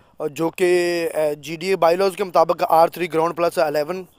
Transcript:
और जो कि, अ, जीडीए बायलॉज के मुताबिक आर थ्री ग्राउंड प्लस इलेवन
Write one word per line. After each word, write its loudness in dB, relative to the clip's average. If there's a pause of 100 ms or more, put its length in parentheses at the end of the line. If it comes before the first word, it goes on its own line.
(200)
और -4
जो -4
कि, 0
अ, -2
जीडीए -4
बायलॉज 2
के -4
मुताबिक 2
आर 4
थ्री -6
ग्राउंड -2
प्लस -2
इलेवन -2 (120)